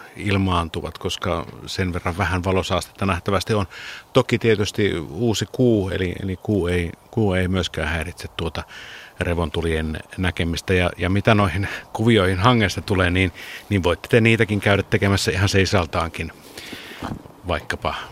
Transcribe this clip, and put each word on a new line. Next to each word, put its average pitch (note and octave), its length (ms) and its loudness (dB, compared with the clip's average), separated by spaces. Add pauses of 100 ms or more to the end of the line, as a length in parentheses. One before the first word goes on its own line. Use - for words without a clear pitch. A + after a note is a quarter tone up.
(160)
ilmaantuvat, F2+ 840 -2
koska E2+ 480 -4 (200)
sen F#2 260 -2
verran E2+ 260 -4
vähän F2+ 260 0
valosaastetta F#2 640 -2
nähtävästi F#2+ 480 0
on. G2+ 120 0 (460)
Toki B2 260 2
tietysti G2+ 600 2 (120)
uusi G#2 420 -2
kuu, A2 380 4
eli, F2 320 -2
eli F#2+ 140 -4
kuu F#2+ 300 0
ei, F2 260 0 (180)
kuu G#2 220 2
ei F#2 160 2
myöskään E2 400 -2
häiritse E2 480 -6
tuota E2 260 -4 (580)
revontulien E2 760 -2 (180)
näkemistä. F2 580 -2
Ja, F2+ 220 4
ja F2+ 140 -2
mitä G2+ 240 4
noihin G2 340 2 (240)
kuvioihin G2+ 460 4
hangesta G#2+ 420 2
tulee, F#2 300 2
niin, F2+ 220 2 (360)
niin G2+ 140 2
voitte - 260 0
te A#2+ 120 6
niitäkin G#2+ 400 4
käydä G2+ 220 4
tekemässä G2 480 2
ihan F#2+ 180 2
seisaltaankin, E2+ 840 0 (1160)
vaikkapa D#2 460 -4 (180)